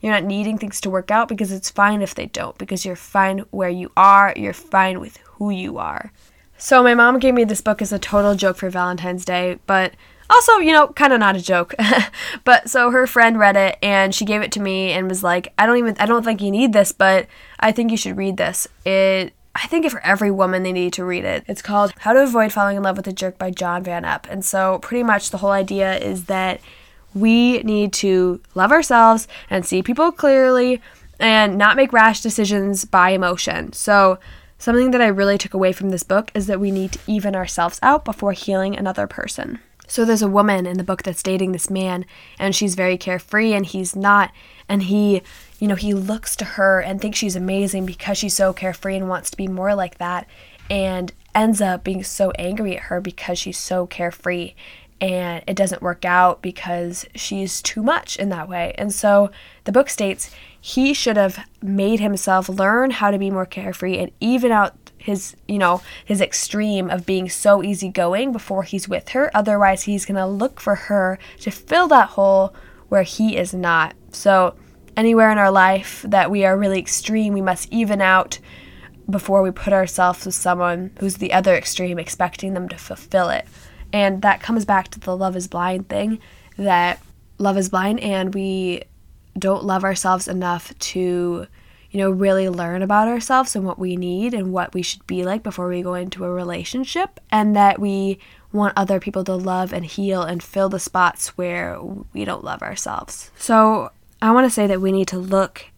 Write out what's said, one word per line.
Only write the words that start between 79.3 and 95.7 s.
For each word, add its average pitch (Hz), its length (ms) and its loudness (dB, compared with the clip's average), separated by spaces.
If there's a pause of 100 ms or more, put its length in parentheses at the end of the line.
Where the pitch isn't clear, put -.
we 185 100 0
put 196 200 -4
ourselves 185 540 0
with 185 100 -6
someone 175 640 -2
who's 196 160 -4
the 185 160 -6
other 185 240 4
extreme, 180 420 -4
expecting 180 560 -6
them 180 140 -6
to 175 100 -14
fulfill - 520 -4
it. 65 160 -4 (480)
And 196 300 0
that 202 180 2
comes 226 240 -2
back 196 240 0
to - 100 -18
the 185 160 -6
love 185 220 -4
is 180 100 -8
blind 185 400 -6
thing, 214 320 -4 (380)
that 180 420 0 (380)
love 196 200 0
is 190 120 -2
blind 196 320 -2
and 190 340 -4
we 190 480 -4 (560)
don't 196 240 0
love 190 200 -2
ourselves 185 440 -2
enough 180 520 -6
to 175 680 -4 (440)
you 196 80 -4
know, 196 100 2
really 190 400 2
learn 175 320 -6
about 208 260 2
ourselves 254 480 -2
and 190 100 -4
what 185 140 -6
we 185 160 -4
need 180 380 -4
and 185 180 -4
what 175 220 -4
we 180 80 -4
should - 260 -8
be 185 160 -4
like 196 200 -4
before 185 240 -6
we 180 140 -4